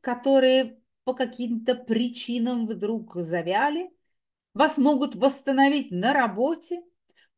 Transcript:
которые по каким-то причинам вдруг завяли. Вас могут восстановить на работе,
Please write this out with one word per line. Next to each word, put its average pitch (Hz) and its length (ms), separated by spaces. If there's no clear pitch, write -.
которые 262 800
по 254 100
каким-то 240 600
причинам 240 920
вдруг 208 500
завяли. 190 720
Вас 302 240
могут 277 380
восстановить 269 720
на 190 220
работе, 285 720